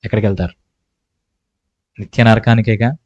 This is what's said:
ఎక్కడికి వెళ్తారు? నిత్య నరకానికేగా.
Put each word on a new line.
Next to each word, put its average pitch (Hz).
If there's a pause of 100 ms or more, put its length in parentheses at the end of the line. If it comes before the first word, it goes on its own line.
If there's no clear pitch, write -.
ఎక్కడికి 104
వెళ్తారు? 92 (1400)
నిత్య 113
నరకానికేగా. 113